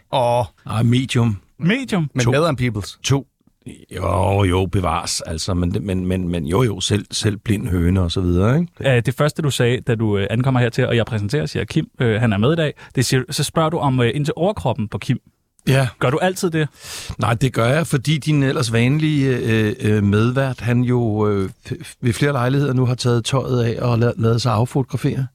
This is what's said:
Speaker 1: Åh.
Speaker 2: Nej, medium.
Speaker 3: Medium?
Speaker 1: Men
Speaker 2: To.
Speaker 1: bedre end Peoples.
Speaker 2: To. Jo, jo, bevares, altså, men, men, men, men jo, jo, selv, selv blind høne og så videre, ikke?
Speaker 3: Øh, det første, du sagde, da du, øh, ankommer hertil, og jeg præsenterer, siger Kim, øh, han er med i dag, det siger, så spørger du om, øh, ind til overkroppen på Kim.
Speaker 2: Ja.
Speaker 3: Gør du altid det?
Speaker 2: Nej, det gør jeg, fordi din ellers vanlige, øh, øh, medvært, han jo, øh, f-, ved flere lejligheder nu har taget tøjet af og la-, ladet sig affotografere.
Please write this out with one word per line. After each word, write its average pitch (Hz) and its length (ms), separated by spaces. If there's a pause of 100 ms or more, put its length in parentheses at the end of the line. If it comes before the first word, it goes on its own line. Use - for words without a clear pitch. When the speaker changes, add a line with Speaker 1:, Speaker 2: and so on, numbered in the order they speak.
(140)
Speaker 1:
Åh. 120 320 (200)
Speaker 2:
Nej, 110 180
medium. 120 540 (220)
Speaker 3:
Medium? 208 540
Speaker 1:
Men 123 120
Speaker 2:
To. 123 60
Speaker 1:
bedre 156 180
end 127 80
Peoples. 110 460
Speaker 2:
To. 135 220 (720)
Jo, 92 480
jo, 95 220
bevares, 85 560
altså, 85 320
men, 87 280
men, 92 240
men, 92 240
men 85 160
jo, 98 180
jo, 98 160
selv, 101 320
selv 104 260
blind 110 300
høne 90 340
og 85 100
så 95 100
videre, 92 380
ikke? 139 380
Speaker 3:
Øh, 117 80
det 131 100
første, 151 260
du 147 100
sagde, 123 300
da 120 140
du, 107 220
øh, 98 120
ankommer 123 300
hertil, 123 280
og 120 80
jeg 113 100
præsenterer, 113 400
siger 104 200
Kim, - 220 (120)
øh, 113 220
han 117 120
er 95 40
med 123 160
i - 20
dag, 156 180 (220)
det 127 100
siger, 131 240
så 147 140
spørger 160 260
du 165 80
om, 131 240
øh, 117 140
ind 147 100
til 160 120
overkroppen 147 500
på - 100
Kim. - 220 (480)
Speaker 2:
Ja. 131 200 (120)
Speaker 3:
Gør 123 100
du 156 120
altid 185 280
det? 160 180 (500)
Speaker 2:
Nej, 117 160
det 120 200
gør 117 120
jeg, 147 220
fordi 143 300
din 143 260
ellers 131 300
vanlige, 135 640
øh, 110 420
øh, 107 240
medvært, 120 560
han 120 220
jo, 117 460
øh, 98 220 (200)
f-, - 320
ved 120 120
flere 143 180
lejligheder 135 420
nu 127 120
har 123 100
taget 120 300
tøjet 127 380
af 117 180
og 120 160
la-, 120 240
ladet 113 200
sig 117 120
affotografere. 131 800